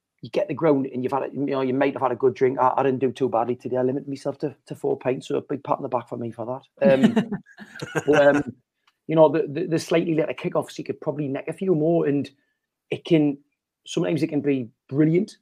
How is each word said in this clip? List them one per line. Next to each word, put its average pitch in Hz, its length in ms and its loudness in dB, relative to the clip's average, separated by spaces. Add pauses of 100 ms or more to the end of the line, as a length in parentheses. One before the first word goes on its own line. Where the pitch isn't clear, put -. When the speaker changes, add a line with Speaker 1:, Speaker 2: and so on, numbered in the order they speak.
(200)
Speaker 1:
you 120 100 -16
get - 160 -2
the 160 80 -6
ground 139 320 2
and 127 160 -6
you've 127 100 -2
had, 135 120 -2
a, - 80 -8
you 139 140 -6
know, 135 160 -2
you 131 120 -2
might 139 200 0
have 123 80 -6
had 127 100 0
a 120 40 -4
good 127 180 2
drink. 135 260 0
I, 127 160 4
I 131 80 0
didn't 131 160 0
do 127 100 0
too 123 180 -2
badly 117 280 -2
today. 123 220 -6
I 156 40 0
limited 139 260 -2
myself 139 300 -8
to, 143 160 -6 (120)
to - 100 -10
four 139 200 -2
pints, - 300 -6
so 143 100 -4
a 135 60 -4
big 135 220 -8
pat 143 140 -2
on - 40 -10
the 135 60 -8
back 120 200 -6
for - 80 -10
me 120 140 -8
for 120 320 -10 (160)
that. 139 140 6
Um, 220 380 4 (640)
Speaker 2:
<laughs> 156 120 -2
Speaker 1:
but, 143 300 6
um, 143 180 -2 (540)
you 160 80 0
know, 160 120 10
the, 151 200 0
the, 151 180 -6
the 160 140 0
slightly 170 340 0
later 151 180 0
kickoffs, - 460 -6
you 156 60 -10
could - 160 -8
probably 147 260 -6
nick 135 220 -6
a 160 40 -8
few 190 220 0
more, 160 320 2
and 143 240 0 (600)
it - 140 -8
can, 147 320 2 (480)
sometimes 170 380 -2
it 160 60 -2
can 147 120 -2
be 135 280 -2 (200)
brilliant, 160 540 2